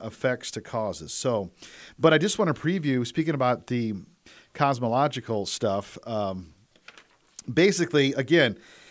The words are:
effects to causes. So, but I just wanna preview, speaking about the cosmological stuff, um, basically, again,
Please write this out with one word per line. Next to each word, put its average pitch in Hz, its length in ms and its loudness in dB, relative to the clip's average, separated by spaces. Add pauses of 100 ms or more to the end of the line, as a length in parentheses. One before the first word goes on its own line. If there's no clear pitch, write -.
effects 123 460 -4
to - 100 -8
causes. 98 540 -6
So, 107 360 -2 (480)
but 156 140 6
I 156 60 6
just 202 200 0
wanna 180 140 2
preview, 147 540 0
speaking 160 280 -2
about 127 340 0
the 113 260 -2 (580)
cosmological 123 960 0
stuff, 101 500 -2 (100)
um, 95 460 -4 (1000)
basically, 156 640 4
again, 135 420 2 (340)